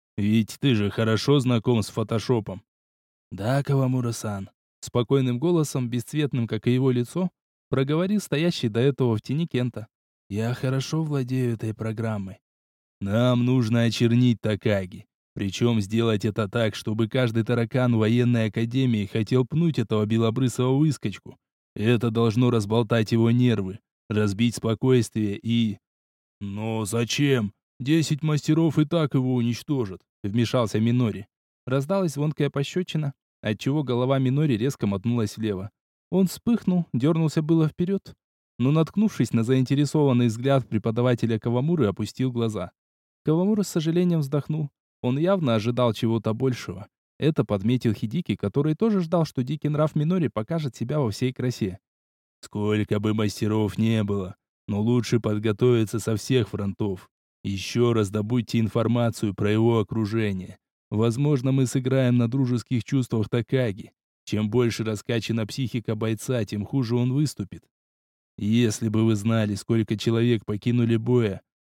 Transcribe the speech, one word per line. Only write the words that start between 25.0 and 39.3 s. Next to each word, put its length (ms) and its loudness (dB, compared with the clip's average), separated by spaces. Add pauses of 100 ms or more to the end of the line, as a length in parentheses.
и». 360 0 (600)
«Но 440 -6
зачем? 680 0 (260)
Десять 440 0
мастеров 560 2
и 60 4
так 300 0
его 200 2
уничтожат», 680 -2 (200)
вмешался 580 0
Минори. 460 0 (400)
Раздалась 480 -2
звонкая 360 -2
пощёчина, 600 -4 (300)
отчего 420 -2
голова 340 0
Минори 360 2
резко 320 -2
мотнулась 500 -2
влево. 340 -4 (400)
Он 160 4
вспыхнул, 680 0
дёрнулся 480 2
было 280 2
вперёд, 460 -4 (440)
но, 140 2
наткнувшись 600 0